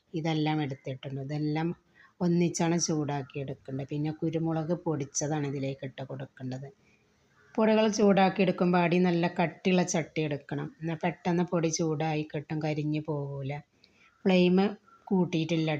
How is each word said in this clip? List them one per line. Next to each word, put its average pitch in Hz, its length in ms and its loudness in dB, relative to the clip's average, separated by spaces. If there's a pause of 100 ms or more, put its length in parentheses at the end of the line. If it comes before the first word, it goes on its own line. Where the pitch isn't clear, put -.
(200)
ഇതെല്ലാം 156 460 0
എടുത്തിട്ടുണ്ട്. 135 600 -8
ഇതെല്ലാം 151 420 -2 (560)
ഒന്നിച്ചാണ് 170 520 2 (100)
ചൂടാക്കി 143 560 -4
എടുക്കേണ്ടത്. 135 480 -10
പിന്നെ 151 200 -2 (100)
കുരുമുളക് 160 540 -2 (100)
പൊടിച്ചതാണ് 147 640 -2
ഇതിലേക്ക് 135 380 -6
ഇട്ട് 135 200 -12
കൊടുക്കേണ്ടത്. 131 600 -12 (840)
പൊടികൾ 220 320 4 (100)
ചൂടാക്കി 196 460 6
എടുക്കുമ്പോൾ 180 420 2
അടി 170 220 4
നല്ല 170 180 2 (140)
കട്ടിയുള്ള 180 520 2
ചട്ടി 160 360 -4
എടുക്കണം, 147 420 -6 (120)
എന്നാൽ 165 200 -4
പെട്ടെന്ന് 175 480 0
പൊടി 165 300 0
ചൂടായി 156 520 0
കിട്ടും, 156 320 -6
കരിഞ്ഞു 151 460 -2
പോകൂല. 143 440 -6 (720)
ഫ്ലെയിം 180 320 6 (500)
കൂട്ടിയിട്ടില്ല 160 720 0